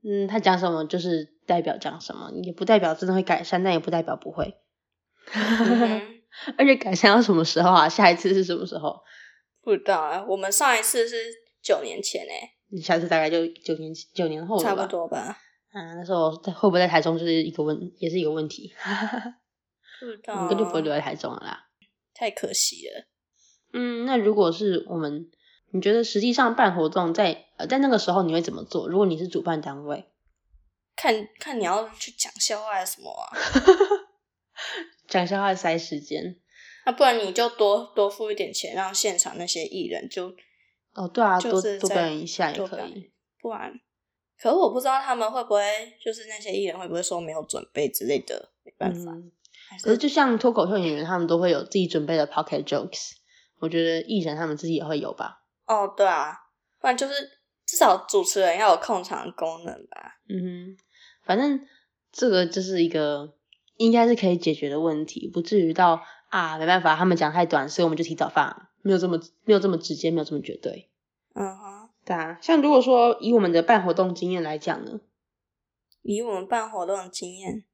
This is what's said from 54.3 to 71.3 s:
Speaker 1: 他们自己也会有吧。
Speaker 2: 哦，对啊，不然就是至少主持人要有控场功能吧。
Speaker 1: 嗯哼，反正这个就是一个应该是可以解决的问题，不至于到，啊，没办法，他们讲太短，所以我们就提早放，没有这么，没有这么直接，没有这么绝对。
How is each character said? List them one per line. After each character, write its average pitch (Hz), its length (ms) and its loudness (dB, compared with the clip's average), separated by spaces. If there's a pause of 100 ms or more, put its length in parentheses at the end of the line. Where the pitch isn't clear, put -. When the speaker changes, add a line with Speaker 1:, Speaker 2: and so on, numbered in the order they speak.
Speaker 1:
他 160 120 -4
们 151 100 -4
自 165 100 -8
己 165 80 0
也 156 80 -2
会 151 160 -4
有 - 140 -8
吧。 - 300 -12 (240)
Speaker 2:
哦， 208 280 0
对 202 100 4
啊， 156 300 0 (440)
不 277 80 0
然 247 100 2
就 269 100 -4
是 277 60 -8 (520)
至 - 120 -6
少 208 300 6
主 196 160 2
持 196 160 -2
人 180 180 4
要 208 140 6
有 165 60 6
控 190 260 -4
场 180 300 -8
功 165 300 -8
能 170 100 -12 (140)
吧。 - 300 -20 (100)
Speaker 1:
嗯 190 140 -6
哼， 180 360 -10 (460)
反 190 140 2
正 277 220 0 (520)
这 - 180 0
个 185 160 4
就 175 160 -4
是 185 220 0
一 165 60 2
个 147 460 -2 (400)
应 226 160 4
该 233 160 6
是 240 80 6
可 208 120 0
以 180 100 4
解 170 160 0
决 151 160 -6
的 143 100 -2
问 160 260 0
题， - 260 -12
不 175 100 -4
至 202 180 2
于 165 120 2
到， 170 300 4 (280)
啊， 165 280 -2
没 160 80 -2
办 180 160 4
法， 156 140 4
他 175 100 0
们 180 100 6
讲 156 160 2
太 175 140 2
短， 147 240 0
所 - 120 -2
以 - 20 4
我 165 60 2
们 156 80 -2
就 170 60 -4
提 165 120 -6
早 147 120 0
放， - 400 -2 (140)
没 196 100 0
有 190 60 4
这 175 100 0
么， 170 120 0 (240)
没 220 100 6
有 202 60 8
这 196 100 2
么 175 80 0
直 156 180 -6
接， 160 140 -2
没 165 100 0
有 151 60 -4
这 151 100 -8
么 143 60 -4
绝 - 160 -12
对。 - 320 -10 (460)